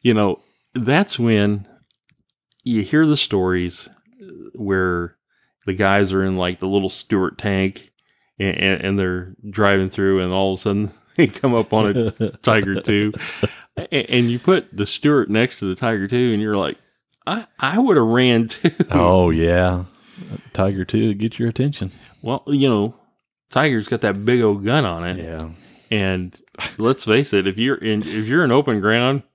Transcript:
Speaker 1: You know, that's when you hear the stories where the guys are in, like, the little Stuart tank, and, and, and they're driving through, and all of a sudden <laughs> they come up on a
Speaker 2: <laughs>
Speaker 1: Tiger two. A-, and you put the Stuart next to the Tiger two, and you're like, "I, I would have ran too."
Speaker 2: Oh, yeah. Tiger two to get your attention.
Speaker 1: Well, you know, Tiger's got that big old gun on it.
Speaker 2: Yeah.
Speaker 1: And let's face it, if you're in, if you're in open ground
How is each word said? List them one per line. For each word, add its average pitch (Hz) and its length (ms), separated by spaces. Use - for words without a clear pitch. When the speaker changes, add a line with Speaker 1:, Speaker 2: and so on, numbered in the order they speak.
Speaker 1:
You 120 140
know, 101 260
that's 139 440
when 104 500
you 117 180
hear 156 240
the 151 120
stories 90 720
where 92 640
the 98 80
guys 98 380
are 95 120
in, 95 140
like, 90 200
the 95 100
little 98 200
Stuart - 500
tank, 98 540
and, 98 180
and, 95 260
and 98 160
they're 90 380
driving 98 400
through, 95 300
and 92 120
all 95 220
of 92 60
a - 20
sudden 104 280
<laughs> - 120
they 160 100
come 127 280
up 113 200
on 104 220
a 113 140
Speaker 2:
<laughs> - 320
Speaker 1:
Tiger 98 380
two. 104 320
A-, - 340
and 120 200
you 123 80
put - 360
the 101 120
Stuart 147 420
next 113 300
to 101 80
the 92 80
Tiger 107 340
two, 123 240
and 104 80
you're 107 160
like, 87 220
"I, 214 200
I 151 200
would 240 180
have 120 100
ran 117 420
too." - 220
Speaker 2:
Oh, 87 400
yeah. 87 540
Tiger 98 320
two 110 240
to 104 60
get 107 240
your 120 100
attention. 127 420
Speaker 1:
Well, 131 240
you 139 220
know, 110 260
Tiger's 127 380
got 117 140
that 101 220
big 123 180
old 101 220
gun 131 220
on 85 180
it. 87 180
Speaker 2:
Yeah. 82 280
Speaker 1:
And 95 480
let's 117 260
face 117 280
it, 98 140
if 98 120
you're 131 180
in, 107 260
if 107 240
you're 156 180
in 131 60
open 127 300
ground 120 440